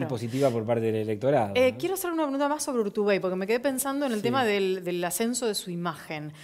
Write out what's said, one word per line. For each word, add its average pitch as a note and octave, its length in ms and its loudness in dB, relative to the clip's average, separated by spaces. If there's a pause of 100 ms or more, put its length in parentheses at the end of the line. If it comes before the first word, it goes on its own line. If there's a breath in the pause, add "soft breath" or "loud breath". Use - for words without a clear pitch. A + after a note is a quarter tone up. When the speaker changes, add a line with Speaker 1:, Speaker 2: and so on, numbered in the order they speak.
Speaker 1:
Claro. - 80 0
Speaker 2:
positiva B2 420 2
por A2+ 160 0
parte A#2 160 2
del A2 140 2
electorado, A2 580 2
Speaker 1:
Eh, B3+ 180 4
Speaker 2:
¿no? B3+ 60 -8
Speaker 1:
quiero F4 160 -2
hacer F4+ 180 -4
una D#4+ 120 0
pregunta C#4 220 0
más D4 160 -2
sobre B3 200 0
Urtubey, G3+ 360 2
porque F#3 180 0
me F#3+ 100 -2
quedé A3+ 120 2
pensando C4+ 460 -2
en B3+ 80 0
el A3 60 0
Speaker 2:
Sí. G#3 60 -4
Speaker 1:
tema B3 200 2
del, G3 400 2
del F3 180 -2
ascenso A#3 440 -2
de G#3 80 0
su F#3+ 160 -8
imagen. D#3+ 600 -6 (140 loud breath)